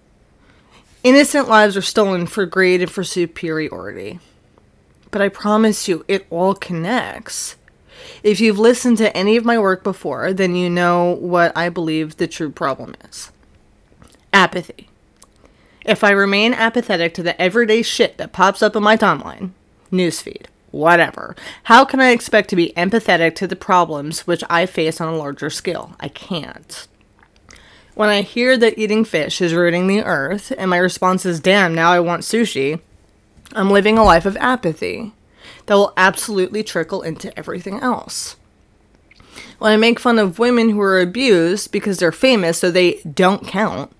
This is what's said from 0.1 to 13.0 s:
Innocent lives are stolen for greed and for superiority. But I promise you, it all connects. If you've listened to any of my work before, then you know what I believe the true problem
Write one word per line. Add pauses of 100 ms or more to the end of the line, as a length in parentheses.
Innocent
lives
are
stolen
for
greed
and
for
superiority. (920)
But
I
promise
you,
it
all
connects. (680)
If
you've
listened
to
any
of
my
work
before,
then
you
know (100)
what
I
believe
the
true
problem (140)